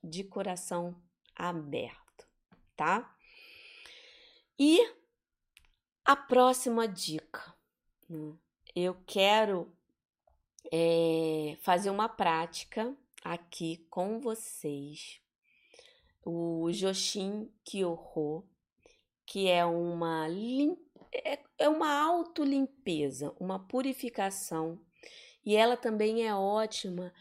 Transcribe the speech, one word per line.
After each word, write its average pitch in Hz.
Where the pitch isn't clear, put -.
de 175
coração 180
aberto, 151
tá? 180
E 311
a -
próxima 254
dica, -
né? 156
Eu 180
quero, 202
é, 160
fazer 196
uma 208
prática 202
aqui 170
com 202
vocês. 147
O 170
Joshin 196
Kyoho, 170
que 196
é 175
uma 170
lim-, 254
é, 294
é 294
uma 311
autolimpeza, 277
uma 185
purificação. 196
E 208
ela 233
também 220
é 220
ótima 196